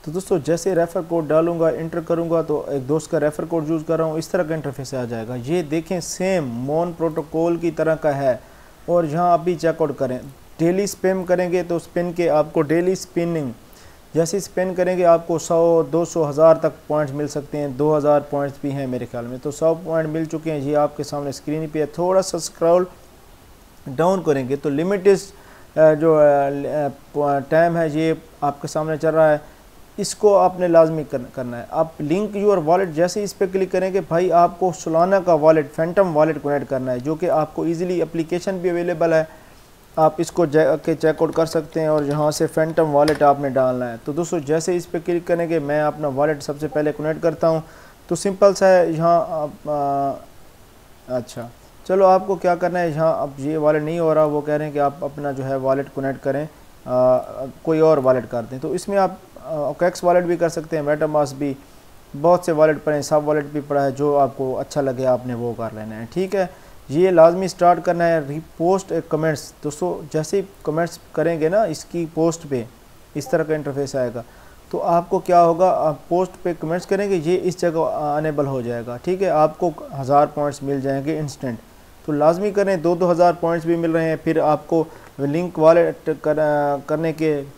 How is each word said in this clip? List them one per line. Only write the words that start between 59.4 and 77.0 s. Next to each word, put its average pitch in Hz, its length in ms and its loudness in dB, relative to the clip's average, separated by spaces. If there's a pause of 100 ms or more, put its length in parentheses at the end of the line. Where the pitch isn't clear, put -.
आ, 147 260 -4
OKX 175 320 -2
wallet 180 200 4
भी 170 140 -2
कर 165 120 0
सकते 156 280 -6
हैं, 147 60 -4
MetaMask 151 500 0
भी, 135 240 -4 (580)
बहुत 175 300 2
से 175 60 -2
wallet 156 320 2
पड़े 151 120 0
हैं, 143 80 -2
सब 151 200 0
wallet 151 220 0
भी 147 160 -8
पड़ा 143 200 -2
है, 139 100 0
जो 143 240 0
आपको 131 380 0
अच्छा 135 280 -4
लगे 131 240 -2
आपने 123 280 0
वो 117 200 -4
कर 110 200 -8
लेना 107 220 -12
है, 113 180 -12
ठीक 190 220 -4
है। 185 140 0 (420)
ये 180 200 4
लाजमी 175 360 6
start 175 360 2
करना 175 200 0
है, 165 240 2
repost 165 580 -2
a 165 140 -2
comments। 156 640 -4
दोस्तों, 160 500 -6
जैसे 156 240 -2
ही 190 60 0 (220)
comments 165 340 -4 (160)
करेंगे 156 340 0
ना 214 160 2
इसकी 170 400 -6
post 160 420 -2
पे, 123 180 -4 (500)
इस 143 140 -8
तरह 160 140 0
का 156 120 -2
interface 143 400 -6
आएगा, 120 280 -4 (480)
तो 175 60 -6
आपको 175 420 0
क्या 175 200 4
होगा, 170 300 4
आप 151 300 0 (100)
post 180 220 0 (120)
पे 175 100 -2
comments 165 320 -6
करेंगे, 196 300 0